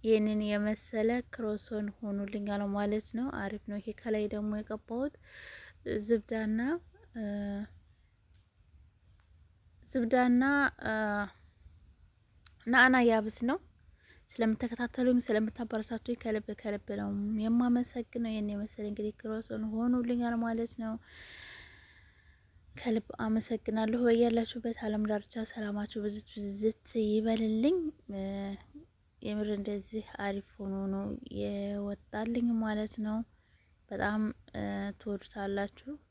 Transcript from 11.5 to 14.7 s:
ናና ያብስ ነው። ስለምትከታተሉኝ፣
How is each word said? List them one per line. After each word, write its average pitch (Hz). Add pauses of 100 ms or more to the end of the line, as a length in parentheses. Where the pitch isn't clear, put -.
ናና 254
ያብስ 220
ነው። 254 (680)
ስለምትከታተሉኝ፣ 240